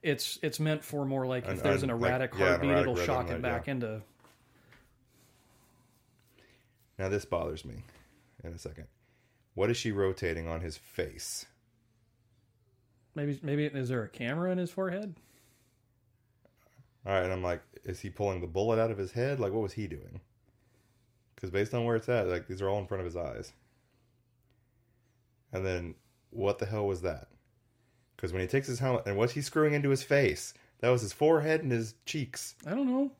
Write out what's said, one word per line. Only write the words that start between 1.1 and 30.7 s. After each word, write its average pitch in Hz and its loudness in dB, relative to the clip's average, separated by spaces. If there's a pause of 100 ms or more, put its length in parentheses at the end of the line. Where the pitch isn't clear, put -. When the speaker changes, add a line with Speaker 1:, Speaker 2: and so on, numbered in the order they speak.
Speaker 1:
like, 127 0
if 95 -4
Speaker 2:
An 95 -2
Speaker 1:
there's - 4
an 135 0
Speaker 2:
un-, 117 0
like, 120 4
Speaker 1:
erratic 127 0
Speaker 2:
yeah, 95 -8
an 95 6
Speaker 1:
heartbeat, 87 4
Speaker 2:
erratic 90 6
Speaker 1:
it'll - 2
Speaker 2:
rhythm, 87 2
Speaker 1:
shock - 2
it - -2
Speaker 2:
like, 120 -2
Speaker 1:
back 120 -2
Speaker 2:
yeah. 143 -2
Speaker 1:
into 110 -4 (3000)
Speaker 2:
Now, 95 0
this 101 0
bothers 80 -2
me - -12 (580)
in 85 -10
a 82 -12
second. 80 -12 (680)
What 101 2
is 117 2
she 117 -2
rotating 92 0
on 82 -4
his 80 -8
face? - -6 (1700)
Speaker 1:
Maybe, 143 -2
maybe, 147 2
is 139 -2
there 123 0
a 98 -10
camera 151 -2
in 180 0
his 175 -2
forehead? 190 -4 (1900)
Speaker 2:
All 98 0
right, 92 4
and 92 0
I'm 92 -2
like, 87 0 (220)
"Is 92 -8
he 98 -8
pulling 95 -2
the 87 -6
bullet 104 2
out 113 2
of 101 -4
his 95 -6
head? 131 -2
Like, 98 0
what 110 0
was 98 -4
he 107 -6
doing?" 80 -12 (1160)
'Cause 95 -8
based 101 0
on 120 0
where 117 2
it's 113 -2
at, 120 4
like, 90 -2
these 95 -6
are 98 0
all 101 2
in 98 -4
front 95 -4
of 90 -4
his 85 -6
eyes. 71 -6 (2000)
And 95 -4
then, 87 -2 (340)
what 101 0
the 107 0
hell 104 0
was 95 0
that? 78 -4 (880)
'Cause 87 -4
when 92 0
he 90 0
takes 135 0
his 123 -4
helmet, 127 2
and 101 0
what's 120 4
he 147 -4
screwing 151 2
into 143 2
his 135 4
face? 127 2 (280)